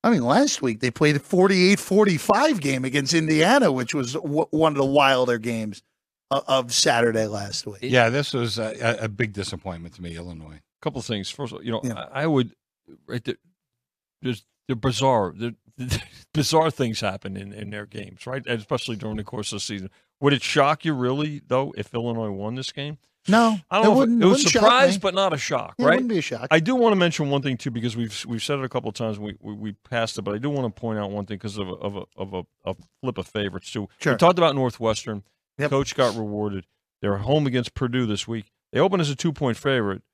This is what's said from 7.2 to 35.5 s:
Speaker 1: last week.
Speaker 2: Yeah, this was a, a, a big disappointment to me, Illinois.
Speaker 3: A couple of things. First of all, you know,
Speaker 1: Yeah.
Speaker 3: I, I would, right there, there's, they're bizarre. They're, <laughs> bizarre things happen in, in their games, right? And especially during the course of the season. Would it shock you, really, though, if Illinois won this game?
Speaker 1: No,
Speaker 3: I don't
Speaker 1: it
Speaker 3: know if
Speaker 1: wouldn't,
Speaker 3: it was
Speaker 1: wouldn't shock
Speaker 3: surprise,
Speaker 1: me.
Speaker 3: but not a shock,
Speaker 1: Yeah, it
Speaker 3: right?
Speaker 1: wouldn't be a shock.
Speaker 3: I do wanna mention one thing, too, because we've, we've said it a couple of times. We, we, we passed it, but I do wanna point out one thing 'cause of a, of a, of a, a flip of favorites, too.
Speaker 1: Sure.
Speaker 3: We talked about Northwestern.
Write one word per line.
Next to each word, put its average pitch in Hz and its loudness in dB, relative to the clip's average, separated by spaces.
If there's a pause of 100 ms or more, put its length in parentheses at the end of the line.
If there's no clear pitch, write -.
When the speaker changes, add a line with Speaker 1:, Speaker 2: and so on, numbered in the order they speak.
Speaker 1:
last 101 -8
week. 101 -14
Speaker 2:
Yeah, 123 4
this 139 -2
was 117 -2
a, 110 -6 (260)
a, 113 -4
a 110 -4
big 107 -4
disappointment 90 -10
to 95 -18
me, 85 -12
Illinois. 82 -14
Speaker 3:
A - -20
couple 135 -6
of 117 -10
things. 101 -6
First 120 -10
of - -14
all, - -16
you 117 -6
know, 113 -4
Speaker 1:
Yeah. 120 -4 (180)
Speaker 3:
I, 135 -4
I 156 0
would, 135 2 (540)
right 120 -8
there, - -6 (880)
there's, 123 -6 (240)
they're 131 -2
bizarre. 113 2
They're, 113 -6 (240)
<laughs> 127 -8 (460)
bizarre 156 2
things 117 -2
happen 98 -6
in, 98 -12
in 104 -12
their 104 -12
games, 101 -16
right? 131 -8
And 120 -4
especially 117 -6
during 107 -8
the 107 -8
course 107 -8
of 110 -8
the 101 -6
season. 95 -8 (300)
Would 143 4
it 135 0
shock 147 2
you, 160 0
really, 139 -2
though, 131 0
if - -8
Illinois 117 -4
won 101 -6
this 127 -10
game? 147 -10 (300)
Speaker 1:
No, 220 4 (120)
Speaker 3:
I 180 -2
don't - 4
Speaker 1:
it 208 8
Speaker 3:
know 220 6
if 240 6
Speaker 1:
wouldn't, 240 4
Speaker 3:
it - 6
was 190 10
Speaker 1:
wouldn't 190 2
shock 220 4
Speaker 3:
surprise, 226 6
Speaker 1:
me. 202 -4
Speaker 3:
but 185 -2
not 190 2
a 151 -2
shock, 131 -4
Speaker 1:
Yeah, 247 0
it - 6
Speaker 3:
right? 170 6
Speaker 1:
wouldn't 254 0
be 214 0
a 156 0
shock. 117 -6
Speaker 3:
I 160 6
do 190 0
wanna 233 4
mention 165 2
one 139 0
thing, 135 -2
too, 131 -6
because 113 -4
we've, 117 -4
we've 117 -4
said 143 -2
it 135 -4
a 127 -6
couple 120 -4
of 104 -6
times. 110 -4
We, 104 -10
we, 104 -12
we 104 -8
passed 113 -4
it, 107 -8
but 101 -4
I 107 -6
do 131 -4
wanna 135 -2
point 110 -6
out 101 -4
one 101 -6
thing 101 -10
'cause 104 -10
of 98 -6
a, 90 -10
of 101 -8
a, 92 -10 (140)
of 95 -10
a, - -10
a 95 -8 (260)
flip 127 -4
of 95 -8
favorites, 98 -6
too. 104 -6 (120)
Speaker 1:
Sure. 143 0
Speaker 3:
We - 0
talked 175 6
about 165 4
Northwestern. 113 -2 (340)